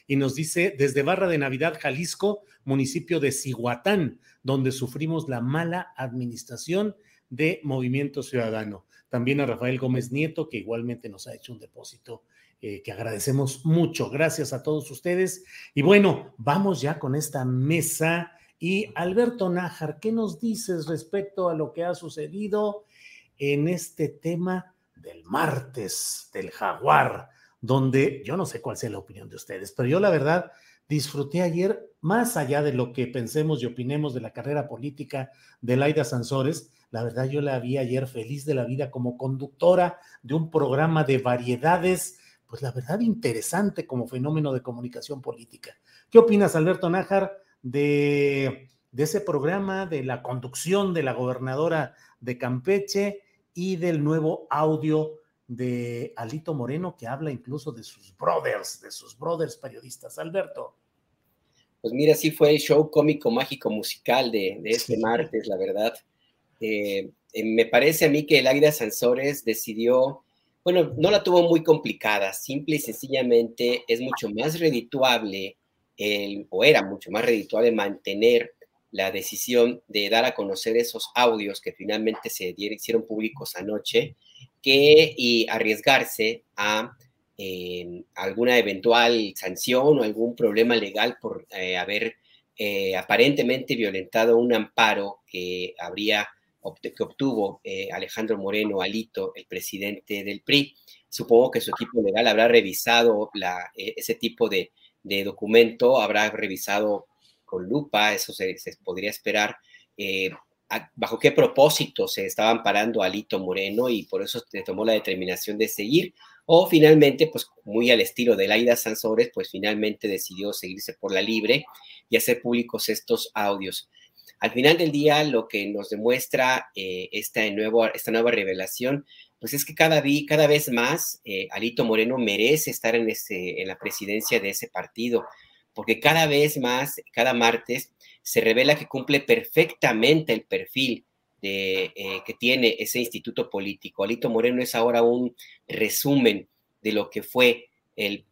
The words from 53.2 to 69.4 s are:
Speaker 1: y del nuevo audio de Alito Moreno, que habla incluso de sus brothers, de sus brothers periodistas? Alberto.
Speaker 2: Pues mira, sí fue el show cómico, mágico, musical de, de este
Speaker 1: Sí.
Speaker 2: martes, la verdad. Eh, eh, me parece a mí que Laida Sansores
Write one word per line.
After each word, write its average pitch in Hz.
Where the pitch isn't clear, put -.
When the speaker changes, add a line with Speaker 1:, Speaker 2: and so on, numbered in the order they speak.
Speaker 1:
y 185
del 165
nuevo 156
audio 156
de 120
Alito 147
Moreno, 147
que 113
habla 147
incluso 135
de 113
sus -
brothers, 147
de -
sus -
brothers 160
periodistas? 123
Alberto. 165
Speaker 2:
Pues 117
mira, 147
sí 156
fue 151
el 151
show 151
cómico, 147
mágico, 123
musical 120
de, 98
de 110
este 117
Speaker 1:
Sí. 107
Speaker 2:
martes, 113
la 98
verdad. 98
Eh, 104
eh, 110
me 113
parece 156
a 147
mí 147
que 143
Laida 143
Sansores 123